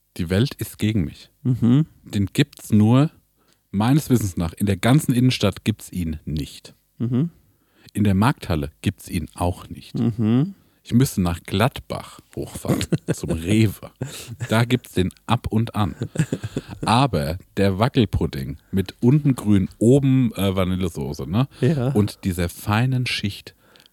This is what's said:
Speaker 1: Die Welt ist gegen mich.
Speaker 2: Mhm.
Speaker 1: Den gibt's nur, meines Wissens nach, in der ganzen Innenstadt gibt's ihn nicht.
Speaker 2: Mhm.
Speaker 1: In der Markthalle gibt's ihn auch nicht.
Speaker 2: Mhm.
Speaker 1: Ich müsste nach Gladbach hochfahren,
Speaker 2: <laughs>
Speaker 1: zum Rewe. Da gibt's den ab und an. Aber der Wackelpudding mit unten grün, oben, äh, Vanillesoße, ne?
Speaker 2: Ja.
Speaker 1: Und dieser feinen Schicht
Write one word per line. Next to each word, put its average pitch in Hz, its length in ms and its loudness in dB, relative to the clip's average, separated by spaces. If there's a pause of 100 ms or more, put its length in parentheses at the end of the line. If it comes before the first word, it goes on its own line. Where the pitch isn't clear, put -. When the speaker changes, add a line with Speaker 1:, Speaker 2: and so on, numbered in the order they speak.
(160)
Speaker 1:
Die 87 140 -4
Welt 98 240 0
ist - 240 -12
gegen 107 260 0
mich. - 260 -12 (120)
Speaker 2:
Mhm. 123 440 2 (180)
Speaker 1:
Den 101 280 -2
gibt's - 400 -4
nur, 117 380 6 (600)
meines 123 400 0
Wissens 104 260 0
nach, 85 160 -4
in 101 140 -4
der 98 100 0
ganzen 135 360 2
Innenstadt 120 520 0
gibt's - 280 -4
ihn 80 320 -4
nicht. - 500 -8 (240)
Speaker 2:
Mhm. 123 320 0 (640)
Speaker 1:
In 101 120 0
der 101 100 4
Markthalle 92 560 0 (120)
gibt's - 260 -6
ihn 85 260 -6
auch - 340 -4
nicht. - 300 -12
Speaker 2:
Mhm. 120 560 0 (320)
Speaker 1:
Ich - 60 -8
müsste 113 300 2
nach 87 200 -2
Gladbach - 800 -4 (160)
hochfahren, - 480 -4 (120)
Speaker 2:
<laughs> - 160 -6
Speaker 1:
zum - 180 -6
Rewe. 95 600 0 (600)
Da 113 140 4
gibt's 120 280 -4
den 92 180 0 (160)
ab 113 220 -2
und 117 260 -2
an. 104 200 -2 (880)
Aber 95 540 0 (180)
der 98 220 0
Wackelpudding 98 800 0 (120)
mit 92 300 -4
unten 143 340 4
grün, 101 340 2 (100)
oben, 131 560 4
äh, 95 200 0
Vanillesoße, 90 760 -2
ne? 110 200 0 (120)
Speaker 2:
Ja. 127 280 2
Speaker 1:
Und 139 360 0
dieser 87 260 -2
feinen 123 560 0
Schicht - 480 -8 (380)